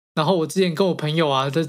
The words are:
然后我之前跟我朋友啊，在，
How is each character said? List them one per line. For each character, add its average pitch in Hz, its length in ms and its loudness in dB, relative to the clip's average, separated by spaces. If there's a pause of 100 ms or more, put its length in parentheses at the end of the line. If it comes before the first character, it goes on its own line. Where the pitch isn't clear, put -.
(160)
然 156 100 0
后 185 120 2
我 160 100 0
之 185 120 -4
前 180 140 2
跟 190 140 2
我 160 80 0
朋 156 200 -4
友 160 140 2
啊， 135 180 0
在， 160 220 -2